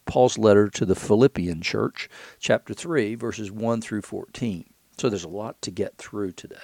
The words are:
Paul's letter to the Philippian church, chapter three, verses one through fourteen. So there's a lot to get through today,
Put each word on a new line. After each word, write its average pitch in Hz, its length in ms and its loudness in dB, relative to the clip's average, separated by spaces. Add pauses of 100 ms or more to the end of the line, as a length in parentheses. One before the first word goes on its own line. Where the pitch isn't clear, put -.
Paul's 127 300 4
letter 104 340 8
to - 140 -4
the 92 120 2
Philippian 90 680 2
church, - 480 -4 (300)
chapter 117 340 -2
three, 127 400 -2
verses 110 380 -8
one 113 280 -2
through 107 220 -6
fourteen. 95 600 -8 (340)
So 131 100 0
there's 95 160 -2
a 80 40 -14
lot 101 340 -10
to 104 80 -10
get 95 280 -6
through 101 340 -6
today, - 320 -18